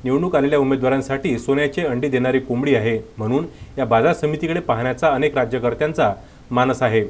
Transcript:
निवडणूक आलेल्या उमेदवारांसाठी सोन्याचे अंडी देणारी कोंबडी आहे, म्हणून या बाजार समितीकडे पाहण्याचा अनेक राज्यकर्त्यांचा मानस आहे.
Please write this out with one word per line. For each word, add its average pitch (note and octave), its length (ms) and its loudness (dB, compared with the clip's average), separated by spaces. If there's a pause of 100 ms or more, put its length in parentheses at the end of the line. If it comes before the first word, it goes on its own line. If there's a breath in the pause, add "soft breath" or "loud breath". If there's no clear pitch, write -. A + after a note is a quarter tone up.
निवडणूक D#3 320 0
आलेल्या C#3+ 240 2
उमेदवारांसाठी C3+ 800 0
सोन्याचे C#3+ 420 0
अंडी C3+ 260 -2
देणारी B2+ 320 2
कोंबडी C3 360 0
आहे, A2+ 220 0 (200)
म्हणून B2 280 -2 (320 loud breath)
या C3 80 0
बाजार A2+ 280 4
समितीकडे D#3 460 -4
पाहण्याचा B2+ 500 0
अनेक C#3 280 0
राज्यकर्त्यांचा A#2+ 720 0 (400 loud breath)
मानस B2+ 320 0
आहे. A2 260 2